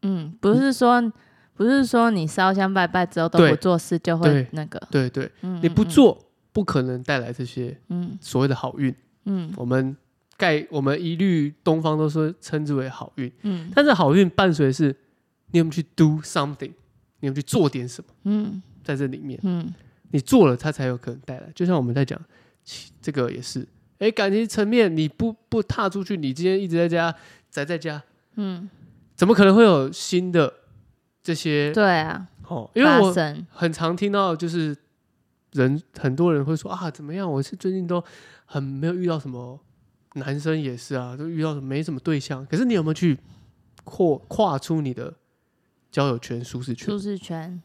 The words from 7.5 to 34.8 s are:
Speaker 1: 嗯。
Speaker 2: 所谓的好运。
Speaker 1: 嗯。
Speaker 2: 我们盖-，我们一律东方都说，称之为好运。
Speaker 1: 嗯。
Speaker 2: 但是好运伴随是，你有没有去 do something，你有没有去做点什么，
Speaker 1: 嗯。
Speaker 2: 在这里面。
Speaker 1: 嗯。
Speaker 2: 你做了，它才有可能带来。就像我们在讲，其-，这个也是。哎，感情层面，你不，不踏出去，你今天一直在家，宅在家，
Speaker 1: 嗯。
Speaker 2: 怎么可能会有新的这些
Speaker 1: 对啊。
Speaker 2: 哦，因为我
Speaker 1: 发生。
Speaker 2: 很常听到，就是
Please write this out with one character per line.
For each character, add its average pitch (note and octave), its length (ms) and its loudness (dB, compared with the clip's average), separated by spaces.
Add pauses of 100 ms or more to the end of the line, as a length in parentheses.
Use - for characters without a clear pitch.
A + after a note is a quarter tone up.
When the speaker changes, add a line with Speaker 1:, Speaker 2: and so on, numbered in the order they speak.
Speaker 1:
嗯。 F3 320 -6
Speaker 2:
所 - 180 -2
谓 C#3 80 2
的 C#3 60 0
好 C3 240 -8
运。 C3+ 160 0 (320)
Speaker 1:
嗯。 F#3 300 -6
Speaker 2:
我 B2 100 -8
们 C3 300 0 (420)
盖-， D#3 320 0
我 D#3 100 -4
们 C#3 220 0
一 E3+ 140 -4
律 D#3+ 380 0 (100)
东 D#3+ 180 2
方 D#3 160 0
都 D#3 100 0
说， D#3 320 -2
称 D3+ 260 -6
之 D3 100 -2
为 C3 140 -4
好 - 260 -14
运。 - 160 -8 (100)
Speaker 1:
嗯。 F3+ 320 -6
Speaker 2:
但 C#4+ 100 6
是 C#4+ 100 6
好 D#3+ 200 4
运 F#3 160 6
伴 F#3+ 240 2
随 C#3+ 180 2
是， C#3 240 0 (560)
你 F3 60 4
有 E3+ 60 6
没 D#3+ 60 0
有 - 20 -10
去 D#3+ 120 -4 (120)
do D#3 260 6
something， D3 520 -6 (460)
你 C#3+ 80 -4
有 C3+ 40 -2
没 - 20 -4
有 - 20 -
去 C#3 80 -6
做 E3+ 260 2
点 B2 180 -8
什 - 160 -16
么， - 60 -20 (140)
Speaker 1:
嗯。 G3+ 380 -4 (220)
Speaker 2:
在 C#3+ 120 -6
这 C#3 120 -2
里 C3 120 -8
面。 D3 220 -12
Speaker 1:
嗯。 F3 320 -4 (380)
Speaker 2:
你 D3 80 0
做 G3+ 280 6
了， B2 80 4
它 D3+ 160 -4
才 C#3 140 -4
有 B2 100 -2
可 A#2+ 160 -12
能 A#2+ 140 -14
带 B2+ 140 -12
来。 - 140 -20
就 F3+ 120 -4
像 F3+ 100 2
我 D3 60 0
们 A#2+ 120 -2
在 C3+ 120 0
讲， - 120 -10 (460)
其-， - 280 -20 (100)
这 D#3 100 -8
个 C3 180 -2
也 B2 120 -10
是。 - 260 -10 (320)
哎， G#3 100 2
感 G#3 220 0
情 A3 160 0
层 G#3 180 -2
面， G#3+ 300 2
你 D#3 120 0
不， A3 280 -4 (140)
不 A3+ 120 0
踏 G3+ 280 -2
出 G3 140 -6
去， G3+ 120 -4
你 D3 160 -4
今 D#3 140 -4
天 F#3+ 160 2
一 G3 60 -4
直 E3 100 0
在 E3+ 100 4
家， E3 260 0 (360)
宅 C#3+ 160 -6
在 E3 120 -6
家， D3 240 -10 (340)
Speaker 1:
嗯。 F#3+ 340 -8 (460)
Speaker 2:
怎 F3+ 120 2
么 A3 60 6
可 G3+ 100 6
能 G3 100 10
会 A3+ 100 10
有 D#3 280 6
新 F3+ 400 -2
的 E3 220 2 (680)
这 E3+ 140 -4
些 D3 380 -2
Speaker 1:
对 G3 260 4
啊。 D#3+ 260 -6 (220)
Speaker 2:
哦， B2 260 -10
因 A#3 80 2
为 D4 80 6 (100)
我 G3 80 6
Speaker 1:
发 F3+ 60 2
生。 D#3 380 -2
Speaker 2:
很 E3 220 -2
常 E3 220 -2
听 G3+ 160 -2
到， G3 220 2
就 E3 140 -4
是 D#3+ 260 -2 (800)